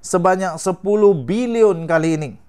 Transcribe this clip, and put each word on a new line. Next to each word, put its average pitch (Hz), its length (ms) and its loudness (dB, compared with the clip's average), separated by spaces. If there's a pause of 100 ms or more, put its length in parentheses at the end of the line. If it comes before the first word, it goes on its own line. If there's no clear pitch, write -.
sebanyak 185 480 0
sepuluh 202 560 2
bilion 202 720 0
kali 160 320 0
ini. 151 160 -8 (180)